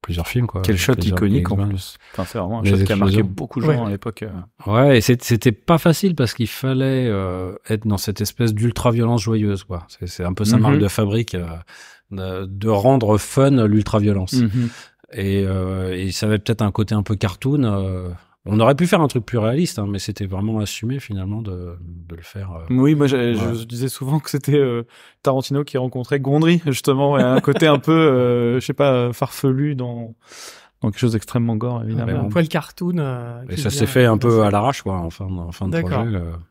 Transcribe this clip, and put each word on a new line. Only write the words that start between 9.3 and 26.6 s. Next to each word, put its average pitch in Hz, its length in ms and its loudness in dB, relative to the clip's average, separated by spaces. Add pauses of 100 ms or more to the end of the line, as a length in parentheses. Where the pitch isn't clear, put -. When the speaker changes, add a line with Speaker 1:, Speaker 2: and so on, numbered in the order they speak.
Speaker 1:
quoi. 87 240 -10
C'est, - 180 -12
c'est 90 180 -8
un 90 100 -2
peu 107 100 -2
sa 113 120 4
Speaker 2:
Mhm. 117 60 4
Speaker 1:
marque 143 160 4
de 101 100 4
fabrique, 107 460 0
euh, 87 120 -6 (640)
de, 95 360 -8
de 98 220 -4
rendre 110 480 4
fun 135 500 4
l'ultra-violence. 104 680 2
Speaker 2:
Mhm. 120 340 2 (440)
Speaker 1:
Et, 98 340 0
euh, 95 500 -2
et 92 160 -4
ça - 140 -4
avait 104 120 2
peut-être 113 240 -2
un 101 100 2
côté 110 220 -2
un 104 100 2
peu 110 100 -2
cartoon, 131 500 -2
euh. 95 460 -2 (360)
On 104 120 0
aurait 120 160 6
pu 175 120 2
faire 170 160 4
un 143 40 4
truc 123 200 -2
plus 120 100 -4
réaliste, 120 420 0
hein, 104 80 -4
mais 101 120 -4
c'était 101 260 -8
vraiment 101 360 -4
assumé, 110 380 -6
finalement, 101 440 -6
de, 90 400 -10
de 85 340 -16
le 87 60 -18
faire, 95 300 -12
euh. 82 120 -12 (100)
Speaker 2:
Oui, 139 200 4
moi, 143 120 2
j'ai, 123 280 0
Speaker 1:
Ouais. 117 200 -2
Speaker 2:
je 113 100 -10
disais 120 240 -6
souvent 135 300 -4
que - 120 -6
c'était, 139 260 0
euh, 120 280 0 (380)
Tarantino 139 400 0
qui 143 140 -8
rencontrait 127 440 -4
Gondry, 160 440 4